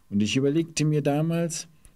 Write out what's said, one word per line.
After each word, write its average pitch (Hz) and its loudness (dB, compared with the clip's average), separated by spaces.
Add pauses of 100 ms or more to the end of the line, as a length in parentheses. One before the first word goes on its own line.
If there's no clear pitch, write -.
Und 101 2
ich 107 0
überlegte 151 0
mir 151 2
damals, 160 -2 (260)